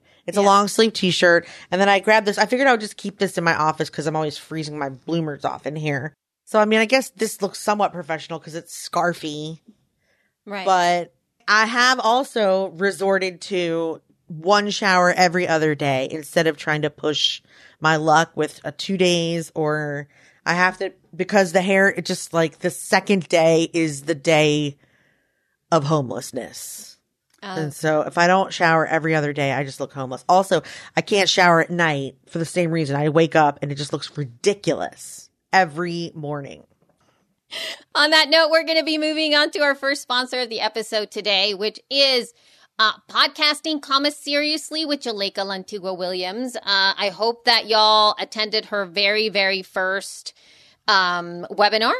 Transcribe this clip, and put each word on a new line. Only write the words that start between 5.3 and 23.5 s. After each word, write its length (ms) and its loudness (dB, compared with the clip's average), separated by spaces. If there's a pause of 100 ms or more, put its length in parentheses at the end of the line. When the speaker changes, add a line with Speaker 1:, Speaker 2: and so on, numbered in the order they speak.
Speaker 1:
off 240 -6
in 80 -6
here. 380 -4 (320)
So, 140 2
I 60 6
mean, 140 4
I 60 4
guess 240 0
this 320 -6
looks 180 -6
somewhat 320 0
professional 480 -8
'cause 160 -16
it's 180 -12 (160)
scarfy. 680 -4 (840)
Speaker 2:
Right. 200 -8
Speaker 1:
But 480 2 (340)
I 180 4
have 340 2
also 680 2
resorted 720 -2
to 600 -4 (260)
one 420 2
shower 420 4
every 360 4
other 280 2
day 340 -2
instead 380 -2
of 80 0
trying 280 -4
to 60 0
push 520 -4 (400)
my 160 2
luck 380 4
with 280 -6
a 80 -8
two 260 -6
days 580 0
or 520 -4 (380)
I 100 -2
have 240 2
to, 120 -6 (240)
because 360 2
the 100 4
hair, 280 4
it 160 -4
just, 280 -8
like, 260 0
the 120 -4
second 560 0
day 460 4